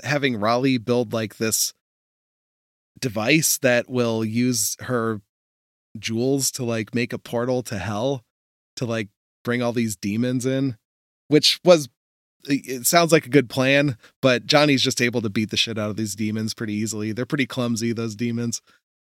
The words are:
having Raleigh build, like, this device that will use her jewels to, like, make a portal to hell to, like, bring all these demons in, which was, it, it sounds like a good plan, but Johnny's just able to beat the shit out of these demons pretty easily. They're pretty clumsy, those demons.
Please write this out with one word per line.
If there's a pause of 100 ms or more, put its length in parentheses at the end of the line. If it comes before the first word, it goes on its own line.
having
Raleigh
build,
like,
this (1300)
device
that
will
use
her (760)
jewels
to,
like,
make
a
portal
to
hell (520)
to,
like, (360)
bring
all
these
demons
in, (500)
which
was, (580)
it, (140)
it
sounds
like
a
good
plan, (240)
but
Johnny's
just
able
to
beat
the
shit
out
of
these
demons
pretty
easily.
They're
pretty
clumsy,
those
demons. (420)